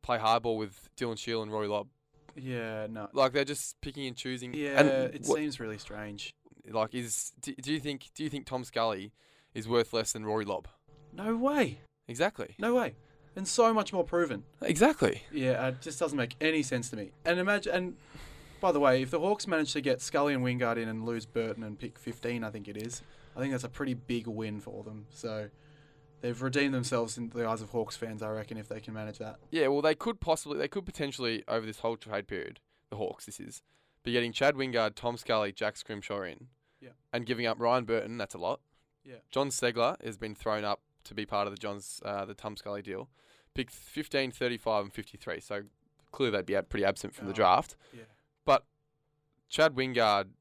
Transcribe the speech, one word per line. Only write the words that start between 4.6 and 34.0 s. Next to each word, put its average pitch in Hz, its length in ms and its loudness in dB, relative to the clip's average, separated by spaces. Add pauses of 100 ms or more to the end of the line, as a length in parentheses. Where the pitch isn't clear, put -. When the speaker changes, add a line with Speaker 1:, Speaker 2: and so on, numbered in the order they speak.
Speaker 1:
And 147 80 6 (260)
Speaker 2:
it 131 120 -10
Speaker 1:
what 151 120 4
Speaker 2:
seems 151 200 -4
really 107 200 -6
strange. 104 560 -12 (340)
Speaker 1:
Like, 110 260 0
is, 120 460 -4
do, 139 140 -8
do 135 180 -6
you 156 80 0
think, 139 340 -8
do - 80 -8
you 151 80 -2
think 143 160 -8
Tom 127 180 -4
Scully 107 480 -2 (420)
is 110 120 -6
worth 117 260 4
less 113 200 0
than 110 120 -6
Rory 107 200 0
Lobb? 98 240 -4 (440)
Speaker 2:
No 220 240 -2
way. 254 440 2 (260)
Speaker 1:
Exactly. 131 520 -2
Speaker 2:
No 233 160 2
way. 233 200 2 (400)
And 190 120 -6
so 226 260 6
much 208 200 2
more 180 120 4
proven. 160 400 0 (180)
Speaker 1:
Exactly. 180 600 6 (100)
Speaker 2:
Yeah, 127 360 2
it 127 120 -4
just 160 180 -10
doesn't 151 200 2
make 120 220 0
any 156 220 2
sense 123 280 -2
to 113 60 -8
me. 98 140 -8 (140)
And 175 160 4
imagine, 196 340 2
and 180 220 0 (640)
by 185 120 6
the 143 80 6
way, 131 220 8
if 127 80 -4
the 165 100 2
Hawks 202 260 2
manage 160 260 2
to 147 80 0
get 127 220 2
Scully 143 320 2
and 127 100 0
Wingard 123 320 2
in 113 120 0
and 110 180 -4
lose 117 200 -2
Burton 113 360 -2
and 107 160 -10
pick 113 200 -10
fifteen, 120 460 -4
I 107 60 -4
think 104 180 -10
it 101 80 -10
is, 113 260 -8 (340)
I 123 40 -6
think 135 120 0
that's 127 120 -2
a 147 40 -6
pretty 131 260 -4
big 120 320 -4
win 107 340 -4
for 104 220 -12
them. 110 280 -14
So 107 380 -6 (720)
they've 120 200 -4
redeemed 135 340 2
themselves 120 420 0
in 117 140 -6
the 120 180 -2
eyes 110 140 0
of 104 80 -10
Hawks 113 260 -2
fans, 110 260 -6
I 107 80 -4
reckon, 110 260 -6
if 107 120 -10
they 110 120 -8
can 110 120 -12
manage 107 260 -8
that. 110 180 -10 (140)
Speaker 1:
Yeah, 151 180 2
well, 143 140 2
they 156 120 6
could 220 260 -4
possibly, 151 380 0
they 147 100 0
could 196 160 -6
potentially, 131 640 -4
over 113 180 -2
this 110 140 -10
whole 117 180 -2
trade 104 300 -6
period, - 320 -8 (320)
the 107 60 -10
Hawks, - 300 -6
this - 120 -14
is, - 240 -14 (400)